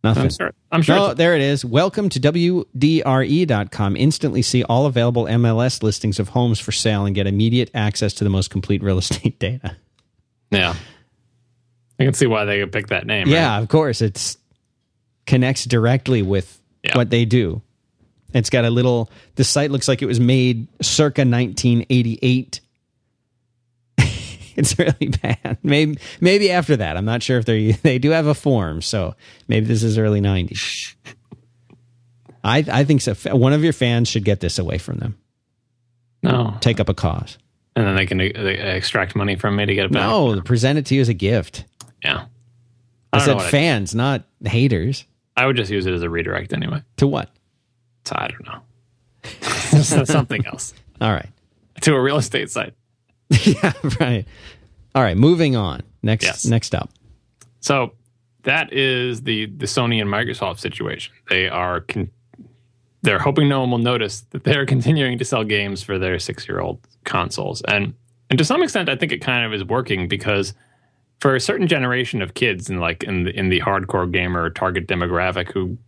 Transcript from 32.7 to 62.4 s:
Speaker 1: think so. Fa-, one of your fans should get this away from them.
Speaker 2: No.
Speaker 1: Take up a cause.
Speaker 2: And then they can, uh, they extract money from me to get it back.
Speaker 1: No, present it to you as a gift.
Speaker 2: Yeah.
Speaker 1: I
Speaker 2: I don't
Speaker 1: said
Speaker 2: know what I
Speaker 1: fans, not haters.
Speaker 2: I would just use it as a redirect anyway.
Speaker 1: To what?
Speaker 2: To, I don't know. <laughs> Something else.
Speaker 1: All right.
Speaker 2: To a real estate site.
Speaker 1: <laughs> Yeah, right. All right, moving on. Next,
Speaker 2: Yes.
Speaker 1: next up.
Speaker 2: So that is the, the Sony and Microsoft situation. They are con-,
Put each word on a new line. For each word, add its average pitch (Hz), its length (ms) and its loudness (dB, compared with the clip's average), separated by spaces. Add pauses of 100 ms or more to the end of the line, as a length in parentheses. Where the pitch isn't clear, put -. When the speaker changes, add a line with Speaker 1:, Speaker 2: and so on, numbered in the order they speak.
Speaker 1:
think 139 180 4
so. 110 120 -2
Fa-, - 220 -6
one 131 180 6
of 151 100 2
your 165 80 2
fans 120 380 0
should 104 160 -2
get 101 160 0
this 90 180 -4
away 87 180 -4
from - 200 -8
them. - 200 -8 (1040)
Speaker 2:
No. 113 380 0
Speaker 1:
Take 117 220 2
up 98 80 0
a 95 40 0
cause. - 440 -4 (400)
Speaker 2:
And 107 100 2
then 95 80 0
they 95 100 2
can, 92 140 -2
uh, 95 160 0
they 95 220 -2 (180)
extract 92 400 -2
money 98 220 -2
from 101 180 -2
me 104 100 0
to 101 80 0
get 98 120 0
it 95 80 -2
back. 98 160 0
Speaker 1:
No, 117 320 2
present 123 360 0
it 139 100 -2
to 139 80 0
you 139 60 4
as 117 80 2
a 117 40 0
gift. 98 500 -2 (400)
Speaker 2:
Yeah. - 220 -4 (880)
Speaker 1:
I - 0 -
Speaker 2:
I 110 60 4
don't 107 60 2
Speaker 1:
said 143 60 4
Speaker 2:
know 117 60 2
what 92 80 -2
I 85 60 -2
Speaker 1:
fans, 131 440 2
not 127 300 -2 (200)
haters. 117 600 0 (320)
Speaker 2:
I 123 80 2
would 135 100 2
just 107 160 -2
use 95 140 0
it 92 80 0
as 85 80 -2
a 85 80 -2
redirect 85 420 -4
anyway. - 320 -4 (140)
Speaker 1:
To 139 100 4
what? - 220 -4 (760)
Speaker 2:
To, - 160 -6
I - 60 -4
don't - 180 -14
know. - 140 -16 (1200)
<laughs> 139 220 2
Something 131 420 0
else. - 280 -12 (260)
Speaker 1:
All 110 140 0
right. - 160 -6 (520)
Speaker 2:
To 156 140 4
a 131 60 2
real 143 160 2
estate - 340 -4
site. 107 220 -8 (580)
Speaker 1:
<laughs> 131 140 4
Yeah, 160 260 2 (300)
right. 120 240 0 (680)
All 135 80 4
right, 92 140 2
moving 147 400 4
on. 90 280 -4 (200)
Next, 110 220 0
Speaker 2:
Yes. - 200 -4
Speaker 1:
next 117 300 0
up. - 140 -6 (720)
Speaker 2:
So 135 320 -2 (500)
that 143 300 -2
is 127 500 -2
the, 110 220 -2
the 98 220 -10
Sony 117 340 0
and 101 100 -2
Microsoft 107 480 -4
situation. - 540 -10 (160)
They 92 180 2
are 90 320 -4
con-, 90 320 -8 (920)